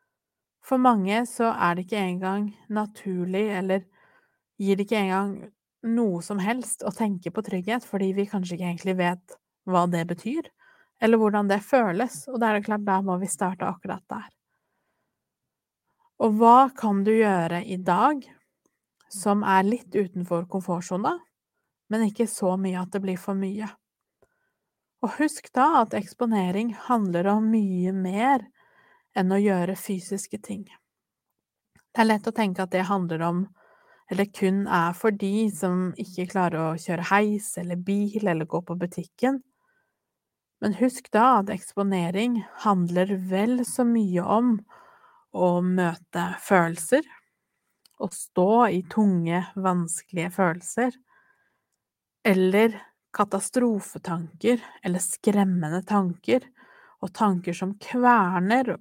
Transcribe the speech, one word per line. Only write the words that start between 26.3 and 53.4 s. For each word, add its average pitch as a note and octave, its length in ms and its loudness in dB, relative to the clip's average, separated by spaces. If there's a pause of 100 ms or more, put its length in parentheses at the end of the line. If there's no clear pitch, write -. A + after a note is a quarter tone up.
handler F#3+ 460 0
om A3 180 2
mye F#3+ 400 0
mer G3+ 560 0 (720)
enn F#3 160 2
å G3+ 80 4
gjøre F#3+ 320 2
fysiske G3 720 -8
ting. G3+ 160 -10 (1300)
Det A#3 120 2
er A3 40 6
lett G#3+ 220 0
å - 20 -4
tenke G3 300 -2
at F#3 100 -4
det F#3 160 0
handler E3+ 380 -2
om, F3 140 0 (720)
eller G3 180 0
kun G3 400 0
er F3 260 2
for A3 140 0
de G3+ 420 0
som F3+ 380 -2 (100)
ikke F3+ 300 -8
klarer F3 300 0 (100)
å D#3+ 100 -4
kjøre E3+ 300 -4
heis G#3 480 0
eller F3 240 -6
bil G3+ 460 -2
eller D#3+ 180 0
gå E3+ 160 -4
på F3 160 -8
butikken. G#3 640 -4 (1200)
Men G3+ 160 -2
husk B3 320 -2
da A3+ 300 6
at G3 100 -2
eksponering G3 880 -2 (240)
handler F#3 540 2 (100)
vel A3 400 0
så - 180 -2
mye G#3 380 0
om A#3 320 2 (800)
å F#3 160 2 (160)
møte F3+ 600 -2 (180)
følelser, F3 580 4 (960)
å G#3 140 -6
stå G#3+ 580 2
i F#3 120 -2 (100)
tunge, F3+ 500 2 (140)
vanskelige F3+ 840 -2
følelser, F#3+ 580 -2 (1300)
eller G3+ 520 4 (400)
katastrofetanker, G3+ 1400 -2 (240)